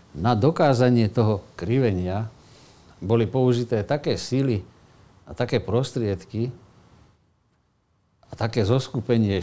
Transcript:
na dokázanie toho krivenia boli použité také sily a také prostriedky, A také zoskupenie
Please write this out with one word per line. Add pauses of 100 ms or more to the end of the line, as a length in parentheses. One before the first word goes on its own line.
(180)
na
dokázanie
toho
krivenia (720)
boli
použité
také
sily (640)
a
také
prostriedky, (1800)
A
také
zoskupenie